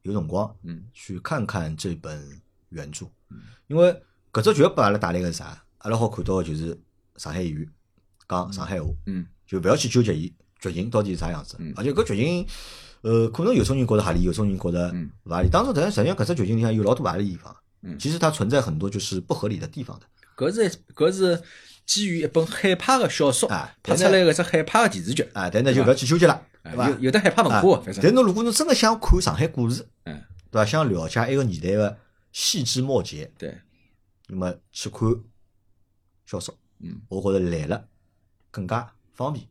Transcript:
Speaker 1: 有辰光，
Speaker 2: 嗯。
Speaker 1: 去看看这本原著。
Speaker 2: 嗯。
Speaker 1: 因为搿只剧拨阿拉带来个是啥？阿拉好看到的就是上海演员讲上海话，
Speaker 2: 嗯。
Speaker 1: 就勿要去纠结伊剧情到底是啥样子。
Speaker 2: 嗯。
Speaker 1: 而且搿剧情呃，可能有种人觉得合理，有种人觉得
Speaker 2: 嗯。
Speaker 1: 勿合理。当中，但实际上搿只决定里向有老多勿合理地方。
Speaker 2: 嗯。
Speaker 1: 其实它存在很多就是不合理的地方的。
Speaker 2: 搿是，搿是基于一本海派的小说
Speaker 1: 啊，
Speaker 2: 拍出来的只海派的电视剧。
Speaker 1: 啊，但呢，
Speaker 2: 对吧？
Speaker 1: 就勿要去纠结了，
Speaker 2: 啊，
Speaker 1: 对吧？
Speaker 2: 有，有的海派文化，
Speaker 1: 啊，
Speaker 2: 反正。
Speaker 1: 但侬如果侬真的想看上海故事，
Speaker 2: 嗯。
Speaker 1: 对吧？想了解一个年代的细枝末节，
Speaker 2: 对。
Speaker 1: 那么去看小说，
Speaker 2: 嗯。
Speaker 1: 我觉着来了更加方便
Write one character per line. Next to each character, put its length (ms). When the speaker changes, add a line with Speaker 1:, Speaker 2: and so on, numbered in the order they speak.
Speaker 1:
有 100
辰 140
光， 340
Speaker 2:
嗯。 220
Speaker 1:
去 260
看 260
看 300
这 200
本 460
原 220
著。 140
Speaker 2:
嗯。 80
Speaker 1:
因 100
为 120
搿 120
只 100
剧 140
拨 160
阿 60
拉 80
带 140
来 80
个 80
是 60
啥？ 300
阿 100
拉 80
好 100
看 160
到 140
的 60
就 100
是 260
上 180
海 80
演 100
员 160
讲 240
上 140
海 140
话， 80
Speaker 2:
嗯。 180
Speaker 1:
就 120
勿 80
要 80
去 120
纠 160
结 120
伊 160
剧 140
情 160
到 120
底 120
是 40
啥 140
样 120
子。 160
Speaker 2:
嗯。 160
Speaker 1:
而 80
且 80
搿 120
剧 120
情 300
呃， 240
可 140
能 100
有 100
种 140
人 80
觉 100
得 60
合 120
理， 100
有 100
种 160
人 80
觉 140
得 200
Speaker 2:
嗯。 160
Speaker 1:
勿 40
合 140
理。 40
当 160
中， 80
但 200
实 100
际 60
上 80
搿 100
只 80
决 100
定 140
里 40
向 120
有 80
老 140
多 100
勿 40
合 80
理 120
地 80
方。 180
Speaker 2:
嗯。 160
Speaker 1:
其 100
实 80
它 140
存 180
在 100
很 180
多 120
就 100
是 220
不 100
合 160
理 120
的 80
地 160
方 160
的。 60
Speaker 2:
搿 160
是， 200
搿 180
是 260
基 220
于 140
一 60
本 200
海 260
派 240
的 100
小 240
说 160
Speaker 1:
啊， 240
Speaker 2:
拍 120
出 100
来 180
的 100
只 80
海 220
派 200
的 60
电 160
视 80
剧。 80
Speaker 1:
啊， 200
但 100
呢， 80
Speaker 2:
对 40
吧？ 0
Speaker 1:
就 80
勿 40
要 60
去 140
纠 100
结 80
了， 80
Speaker 2:
啊， 80
Speaker 1:
对 40
吧？ 140
Speaker 2:
有， 120
有 100
的 80
海 100
派 140
文 80
化， 260
Speaker 1:
啊， 80
Speaker 2:
反 80
正。 100
Speaker 1:
但 120
侬 80
如 100
果 80
侬 100
真 160
的 60
想 260
看 220
上 140
海 120
故 220
事， 180
Speaker 2:
嗯。 140
Speaker 1:
对 100
吧？ 60
想 240
了 180
解 240
一 40
个 80
年 180
代 120
的 220
细 320
枝 180
末 220
节， 340
Speaker 2:
对。 180
Speaker 1:
那 60
么 160
去 180
看 120
小 140
说， 180
Speaker 2:
嗯。 280
Speaker 1:
我 140
觉 180
着 120
来 160
了 180
更 180
加 240
方 180
便 200